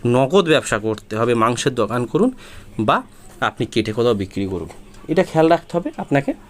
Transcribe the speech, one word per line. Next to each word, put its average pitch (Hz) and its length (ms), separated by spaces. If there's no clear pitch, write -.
নগদ 135 420
ব্যবসা 127 300
করতে 107 380
হবে, 117 180
মাংসের 120 400
দোকান 117 320
করুন 208 240
বা 180 220
আপনি 117 260
কেটে 110 260
কোথাও 120 220
বিক্রি 98 320
করুন, 87 220
এটা 160 140
খেয়াল 160 260
রাখতে 165 280
হবে 180 200
আপনাকে। 143 380